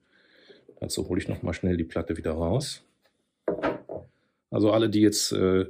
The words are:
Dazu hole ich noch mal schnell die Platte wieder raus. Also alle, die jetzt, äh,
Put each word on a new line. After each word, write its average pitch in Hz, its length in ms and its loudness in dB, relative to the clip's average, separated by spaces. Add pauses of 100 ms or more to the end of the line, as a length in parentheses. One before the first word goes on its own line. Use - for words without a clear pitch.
(800)
Dazu - 300 -6
hole 90 120 0
ich - 80 -6
noch - 140 -4
mal 85 120 -2
schnell 90 240 0
die 82 60 0
Platte 82 340 -4
wieder 82 140 -4
raus. 85 520 -2 (1700)
Also 104 220 4
alle, 113 180 4
die 104 100 2
jetzt, 104 320 4
äh, 95 380 2